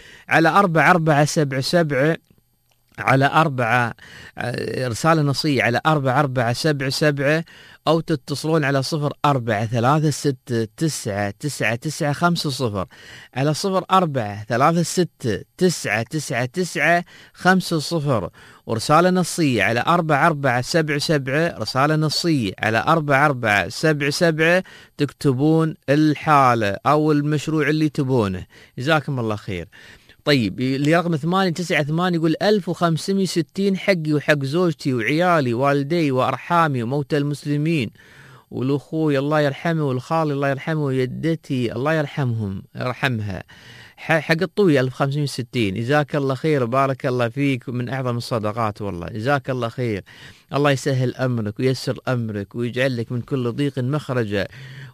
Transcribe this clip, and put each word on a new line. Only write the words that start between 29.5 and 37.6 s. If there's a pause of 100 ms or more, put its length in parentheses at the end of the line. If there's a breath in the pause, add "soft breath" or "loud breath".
طيب،
اللي
رقم
ثمانية
تسعة
ثمانية
يقول:
"ألف
وخمسمية
وستين
حقي
وحق
زوجتي
وعيالي
والدي
وأرحامي
وموتى
المسلمين (600 loud breath)